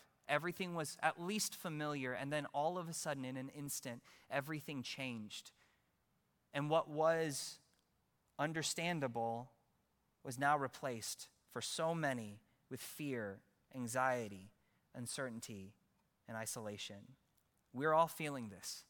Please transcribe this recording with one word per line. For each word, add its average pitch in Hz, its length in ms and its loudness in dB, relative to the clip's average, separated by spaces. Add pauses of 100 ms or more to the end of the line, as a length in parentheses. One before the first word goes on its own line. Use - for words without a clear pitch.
(280)
everything 170 480 2
was 156 260 -2
at 160 200 2
least 190 340 0
familiar, 147 560 -2
and 139 220 -2
then 147 200 2
all 160 240 2
of 170 120 -4
a 165 40 -6
sudden, 143 300 -2
in 131 140 -4
an 131 180 -6
instant, 135 460 -6 (280)
everything 143 540 -2
changed. 117 680 -6 (1000)
And 143 160 0
what 160 200 4
was 160 680 2 (800)
understandable 139 1120 2 (720)
was 127 120 -4
now 143 200 8
replaced 127 720 -2 (240)
for 117 80 -2
so 165 340 2
many 120 460 0 (280)
with 131 120 -6
fear, 117 580 -2 (340)
anxiety, 120 800 0 (420)
uncertainty, 117 800 -6 (540)
and 117 80 -8
isolation. 110 800 -6 (560)
We're 147 220 4
all 160 160 8
feeling 139 400 -4
this, - 400 -8